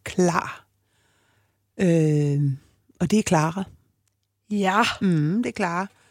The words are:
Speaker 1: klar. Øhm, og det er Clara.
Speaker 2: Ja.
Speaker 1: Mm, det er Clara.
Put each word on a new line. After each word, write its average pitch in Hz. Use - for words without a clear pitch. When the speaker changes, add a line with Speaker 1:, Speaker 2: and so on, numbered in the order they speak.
Speaker 1:
klar. -
Øhm, 147
og 175
det 214
er 214
Clara. 165
Speaker 2:
Ja. 202
Speaker 1:
Mm, 175
det 247
er -
Clara. 180